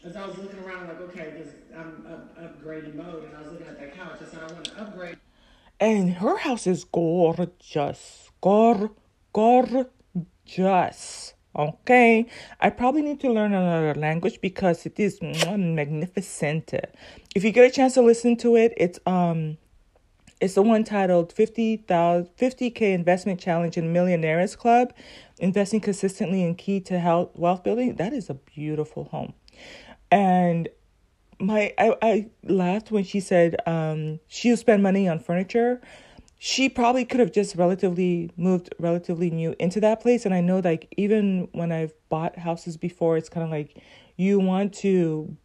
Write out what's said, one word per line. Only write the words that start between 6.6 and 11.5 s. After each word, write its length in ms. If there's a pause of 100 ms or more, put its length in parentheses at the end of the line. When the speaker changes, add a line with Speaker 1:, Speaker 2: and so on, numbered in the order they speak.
Speaker 2:
is 200
gorgeous. 1500 (100)
Gor-, 480 (420)
gorgeous. 2000 (200)